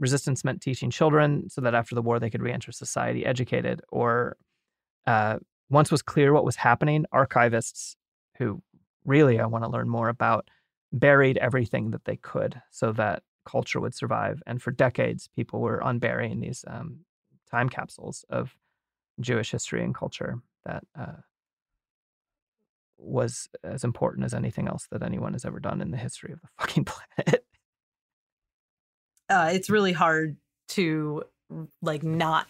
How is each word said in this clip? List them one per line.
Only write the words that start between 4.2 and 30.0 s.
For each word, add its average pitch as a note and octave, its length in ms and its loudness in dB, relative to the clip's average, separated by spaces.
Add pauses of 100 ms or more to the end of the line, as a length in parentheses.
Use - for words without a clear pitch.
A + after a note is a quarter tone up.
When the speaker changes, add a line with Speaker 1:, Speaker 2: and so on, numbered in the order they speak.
Speaker 1:
uh, G#2+ 320 2 (320)
once D3 200 6
was D3 120 2
clear C#3+ 300 4
what E3 120 6
was C3 120 0
happening, D3+ 560 2
archivists A#2+ 840 2 (420)
who G#2 240 -4 (420)
really C#3 360 6
I A2+ 60 2
wanna A2+ 240 -2
learn A#2+ 180 -2
more A#2 200 0
about A2+ 400 0 (440)
buried C#3 460 6
everything A#2 520 0
that A#2 140 -8
they - 120 -4
could - 440 -6 (100)
so A2+ 220 -2
that G#2+ 300 -2 (220)
culture - 360 -4
would A2+ 140 -4
survive. A2 520 -4
And B2 160 -8
for - 80 -4
decades, A#2+ 640 0
people A#2 260 -6
were A2+ 240 -2
unburying A#2 560 -2
these, A#2+ 280 -10
um, A2+ 320 -12 (500)
time A#2+ 180 0
capsules - 600 -10
of B2 260 -6 (640)
Jewish A#2+ 300 -2
history - 340 -4
and B2+ 100 -4
culture - 460 -8 (240)
that, - 200 -10 (140)
uh, - 180 -12 (1800)
was A#2+ 520 -4 (140)
as G2 220 -8
important - 400 -4
as A#2+ 100 -4
anything - 340 -4
else - 220 -8
that - 120 -8
anyone A2+ 320 -6
has A#2+ 100 -8
ever - 160 -10
done - 220 -6
in - 80 -6
the C3+ 60 -6
history - 360 -10
of - 80 -18
the - 80 -20 (100)
fucking - 260 -2
<laughs> - 20 -10
planet. - 580 -4 (1800)
Speaker 2:
Uh, F3 240 6
it's F#3 160 -2
really G3 240 4
hard D#3+ 440 2 (320)